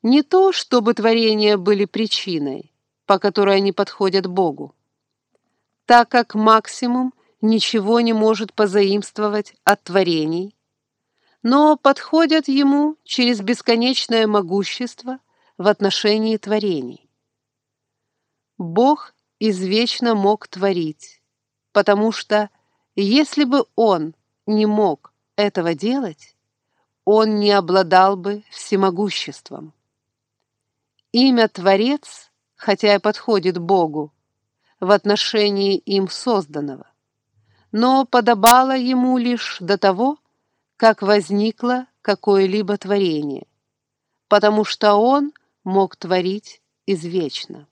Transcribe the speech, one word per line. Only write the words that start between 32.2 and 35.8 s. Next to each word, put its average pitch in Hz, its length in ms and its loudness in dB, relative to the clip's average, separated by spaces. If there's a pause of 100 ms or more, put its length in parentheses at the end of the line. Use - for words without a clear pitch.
хотя 208 400 0
и 196 40 -2
подходит 190 580 -2
Богу 165 560 -2 (640)
в 185 120 0
отношении 202 880 0
им 196 320 -2